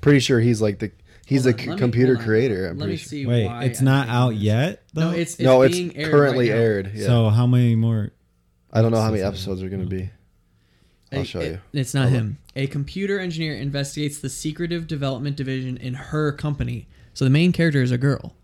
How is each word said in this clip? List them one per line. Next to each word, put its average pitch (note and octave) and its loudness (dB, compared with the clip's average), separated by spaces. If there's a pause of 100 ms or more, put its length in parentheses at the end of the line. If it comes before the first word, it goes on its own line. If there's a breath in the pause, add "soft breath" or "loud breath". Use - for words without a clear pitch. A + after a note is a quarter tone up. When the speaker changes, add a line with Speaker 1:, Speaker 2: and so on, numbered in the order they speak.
Speaker 1:
Pretty C#3+ 6
sure B2 2
he's, A2+ 2
like, G#2 0
the, G#2+ -6 (340 soft breath)
he's C3+ 2
Speaker 2:
Hold B2 4
Speaker 1:
a - -10
Speaker 2:
on, - -10
Speaker 1:
c-, - -8
Speaker 2:
let - -6
me, - -8
Speaker 1:
computer B2 4
Speaker 2:
hold A2+ -2
on. A#2 -8
Speaker 1:
creator, A2 0
I'm E2 -8
Speaker 2:
Let C#3+ -8
Speaker 1:
pretty - -4
Speaker 2:
me E3 -6
Speaker 1:
sure. - -12
Speaker 2:
see C#3+ -8
Speaker 3:
Wait, A#2 2
Speaker 2:
why A#2+ -6
Speaker 3:
it's A#2+ -2
Speaker 2:
I'm B2+ 2
Speaker 3:
not C3+ 4
Speaker 2:
thinking A#2 -4
Speaker 3:
out B2 2
Speaker 2:
this. A2 -4
Speaker 3:
yet, A#2 0 (100)
though? D#3+ -4
Speaker 2:
No, E3 0
it's, E3+ -4
it's - -18
Speaker 1:
No, C3 6
it's C3+ 4
Speaker 2:
being F3+ -6
aired D#3 -4
Speaker 1:
currently C3 4
Speaker 2:
right G#2+ 2
now. A#2 2
Speaker 1:
aired, G2+ 0
yeah. G#2 -6
Speaker 3:
So A#2 4
how A#2+ 2
many B2 4
more A2+ 0 (600)
Speaker 1:
I A2+ 2
don't A2+ 2
know A2 2
how A2 0
many G#2+ -2
Speaker 3:
episodes F#2+ -4
Speaker 1:
episodes - -8
are F#2 -8
gonna F#2+ -6
Speaker 3:
Oh. F2+ -6
Speaker 1:
be. F#2 -6 (1000)
I'll C3+ -4
Speaker 2:
It, - -4
Speaker 1:
show F2+ -8
Speaker 2:
it, E2 -4 (220)
Speaker 1:
you. C#3+ -4
Speaker 2:
it's B2+ -4
not C3+ 0
Speaker 1:
Hold C3 4
on. A#2+ 0
Speaker 2:
him. A2 -6 (180)
A C3+ -4
computer F#3+ -4
engineer D#3+ -6
investigates C#3 -6
the C3+ -8
secretive E3 -6
development C#3 -4
division C3 -6
in B2 -8
her D3+ -4
company. C#3+ -6 (280 soft breath)
So C3+ 0
the C3 6
main E3 6
character E3 2
is B2 2
a B2 0
girl C3+ -2